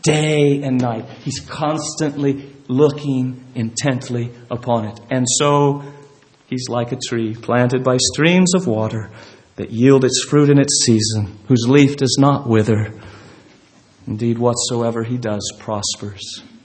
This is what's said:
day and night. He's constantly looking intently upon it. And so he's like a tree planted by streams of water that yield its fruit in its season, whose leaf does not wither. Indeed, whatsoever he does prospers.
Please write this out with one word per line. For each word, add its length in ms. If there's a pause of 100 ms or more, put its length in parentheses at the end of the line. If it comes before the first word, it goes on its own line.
day 600
and 180
night. 240 (180)
He's 180
constantly 1080 (160)
looking 760 (100)
intently 760 (200)
upon 360
it. 120 (120)
And 180
so 540 (680)
he's 200
like 240
a 60 (100)
tree 260
planted 500
by 140 (160)
streams 400
of 120
water 440 (460)
that 140
yield 340
its 200
fruit 240
in 100
its 280
season, 600
whose 220
leaf 300
does 200
not 300
wither. 460 (1120)
Indeed, 320
whatsoever 680
he 140
does 400
prospers. 840 (220)